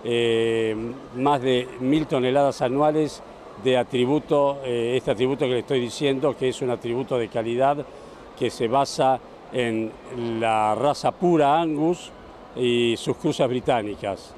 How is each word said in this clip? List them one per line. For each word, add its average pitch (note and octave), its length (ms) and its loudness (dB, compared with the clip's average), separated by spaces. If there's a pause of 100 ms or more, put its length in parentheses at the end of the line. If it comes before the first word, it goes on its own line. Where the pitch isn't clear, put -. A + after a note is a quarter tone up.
eh, A2+ 720 2 (400)
más C3+ 260 2
de B2+ 260 2 (120)
mil C#3+ 260 2
toneladas C3+ 560 2
anuales D3 640 0 (400)
de B2+ 140 4
atributo, C#3 880 2
eh, A#2+ 320 0
este C3+ 140 -2
atributo C3 340 0
que B2+ 80 0
le A#2+ 60 0
estoy C3 200 -2
diciendo, C3+ 580 0
que C3 120 0
es A#2+ 120 -6
un B2+ 80 -2
atributo A#2+ 480 -2
de A2+ 120 -2
calidad B2+ 540 0 (540)
que B2 120 0
se A#2 180 -2
basa C3 520 2 (340)
en A2+ 380 -2 (480)
la A2 360 2
raza C3 360 0
pura D#3 480 4
Angus D#3+ 520 -2 (440)
y A#2+ 420 2
sus - 180 -2
cruzas D3+ 320 0
británicas G#2+ 920 -2